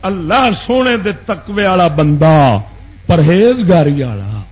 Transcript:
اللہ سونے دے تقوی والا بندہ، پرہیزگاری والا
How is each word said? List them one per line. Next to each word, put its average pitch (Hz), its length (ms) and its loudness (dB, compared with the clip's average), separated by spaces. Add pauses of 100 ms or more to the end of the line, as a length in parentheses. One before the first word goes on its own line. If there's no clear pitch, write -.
اللہ 196 440 -2 (200)
سونے 247 300 0
دے 202 160 -4
تقوی 202 540 -6
والا 185 200 2
بندہ، 151 720 2 (480)
پرہیزگاری 170 960 2
والا 104 500 -8